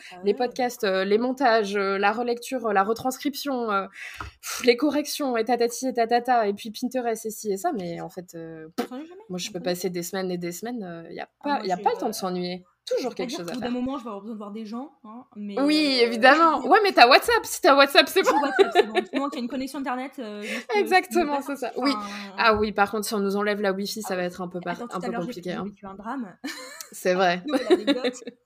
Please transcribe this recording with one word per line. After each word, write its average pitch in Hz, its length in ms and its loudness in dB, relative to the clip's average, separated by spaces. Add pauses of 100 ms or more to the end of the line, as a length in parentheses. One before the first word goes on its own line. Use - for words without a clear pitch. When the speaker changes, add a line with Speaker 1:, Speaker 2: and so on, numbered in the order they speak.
(120)
Speaker 1:
Ah 180 120 -16
Speaker 2:
les 202 100 4
Speaker 1:
ouais. 247 40 -10
Speaker 2:
podcasts, 247 460 -2
euh, 190 220 2
les 202 120 4
montages, 226 580 2
euh, 196 220 0
la 202 140 2
relecture, 240 560 -4
euh, 208 60 2
la 196 100 6
retranscription, 254 880 -4
euh, 196 160 0 (320)
pff, - 440 -10
les 240 140 4
corrections, 285 600 0
et 220 60 2
tatati, 233 440 0
et 254 60 -2
tatata, 240 540 2
et 202 60 0
puis 208 160 -12
Pinterest, 233 560 -4
et 220 60 -6
ci, 208 200 -6
et 190 60 -2
ça, 339 160 -2
mais 175 220 -6
Speaker 1:
C'est 170 60 -10
Speaker 2:
en 165 80 -10
Speaker 1:
ça. 180 120 -14
Speaker 2:
fait, 175 140 -16
euh, 160 320 -14 (120)
Speaker 1:
On 240 80 -4
s'ennuie 277 200 -12
jamais, 359 200 -20
Speaker 2:
moi, 180 120 -8
je 180 100 -8
Speaker 1:
on - 40 -12
Speaker 2:
peux 185 40 -8
Speaker 1:
s'ennuie 170 80 -10
Speaker 2:
passer 180 220 -2
Speaker 1:
jamais. 180 60 -6
Speaker 2:
des 175 100 -4
semaines 185 280 -6
et 180 60 -4
des 175 140 -6
semaines, 226 320 -10
euh, 165 280 -12
y - 80 -12
a - 80 -10 (120)
Speaker 1:
Ah, - 40 -12
Speaker 2:
pas, 285 140 -2
Speaker 1:
moi, - 80 -8
Speaker 2:
y 185 60 -2
a 180 60 0
Speaker 1:
je, 214 40 -10
Speaker 2:
pas 277 120 2
le 453 40 -4
temps - 80 -4
de 233 60 -2
Speaker 1:
euh, - 20 -4
Speaker 2:
s'ennuyer. 180 500 -4 (260)
Speaker 1:
je 494 60 0
Speaker 2:
Toujours 269 160 -2
Speaker 1:
vais 214 40 -10
pas - 80 -20
Speaker 2:
quelque 233 60 -6
Speaker 1:
dire 269 80 -6
Speaker 2:
chose 175 100 -8
à 165 40 -6
Speaker 1:
qu'au - 80 -6
bout - 20 -8
d'un 240 100 -4
Speaker 2:
faire. 247 100 -2
Speaker 1:
moment, 262 180 -4
je 226 40 -12
vais 233 60 -10
avoir 202 120 -10
besoin 220 120 -12
de 214 60 -10
voir 202 120 -12
des 220 140 -10
gens, 240 260 -10 (140)
hein, 226 200 -20 (100)
mais, 208 260 -8
Speaker 2:
Oui, 294 400 4
Speaker 1:
euh, 233 60 6
Speaker 2:
évidemment. 269 520 6
Speaker 1:
<laughs> 247 80 -4
Speaker 2:
Ouais, 359 160 8
mais 392 80 4
t'as 240 160 10
WhatsApp. 415 380 6
Si - 160 -8
t'as 285 160 8
WhatsApp, 277 320 8
c'est 370 160 2
Speaker 1:
J'ai - 60 4
Speaker 2:
bon. 294 100 2
Speaker 1:
WhatsApp, 359 320 2
c'est - 140 6
bon. - 120 -8
Du - 140 0
moment 277 160 -2
qu'il 285 100 -10
y - 20 -6
a - 20 -4
une 240 60 -6
connexion 269 300 -8
Internet, 262 400 -6
euh, 208 220 -10
je 214 60 -8
peux, 214 140 -6
je - 120 -6
peux 415 60 4
Speaker 2:
Exactement, 339 580 2
Speaker 1:
pas 277 60 -4
Speaker 2:
c'est 277 140 -8
ça. 247 100 -6
Speaker 1:
sortir, - 160 -6
Speaker 2:
Oui. 277 120 4
Speaker 1:
enfin. 202 420 -10
Speaker 2:
Ah 220 180 6
oui, 214 180 0
par 202 180 4
contre, 214 160 -4
si - 60 -4
on 208 60 0
nous 196 180 0
enlève 208 240 0
la 196 100 2
Wi-Fi, 202 320 -6
Speaker 1:
Ah - 60 -10
Speaker 2:
ça 190 60 -4
va 180 80 -2
Speaker 1:
oui. 180 40 -2
Speaker 2:
être 180 140 -10
un 180 80 -6
peu 180 100 -8
par-, 175 140 -6
Speaker 1:
Attends, 240 120 -10
Speaker 2:
un - 20 -8
Speaker 1:
tout - 100 -8
à - 20 -6
Speaker 2:
peu 233 120 -6
Speaker 1:
l'heure, 196 100 -4
j'ai, 170 60 -4
Speaker 2:
compliqué, 180 240 -8
Speaker 1:
j'ai 165 40 -6
Speaker 2:
hein. 170 80 -6
Speaker 1:
vécu 202 220 -12
un 196 100 -14
drame. 214 480 -8
<laughs> 508 480 -12
Speaker 2:
C'est - 220 0
vrai. 180 320 2
Speaker 1:
Nouvelle 262 260 -2
anecdote. 247 520 0 (220)